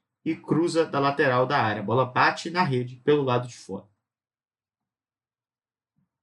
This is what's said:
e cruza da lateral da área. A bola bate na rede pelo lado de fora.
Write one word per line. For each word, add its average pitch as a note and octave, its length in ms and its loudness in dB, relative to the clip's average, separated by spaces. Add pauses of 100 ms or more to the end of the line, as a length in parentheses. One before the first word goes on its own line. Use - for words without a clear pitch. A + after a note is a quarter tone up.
(240)
e D#3+ 120 -4
cruza D#3+ 500 0
da C#3 140 -2
lateral C#3 440 2
da C3+ 160 0
área. G#2+ 220 0
A - 20 -8
bola A#2+ 200 2
bate D3 440 0
na F3 140 0
rede B2+ 420 -2
pelo D3 180 4
lado B2 260 0
de - 80 -18
fora. - 280 -14 (2500)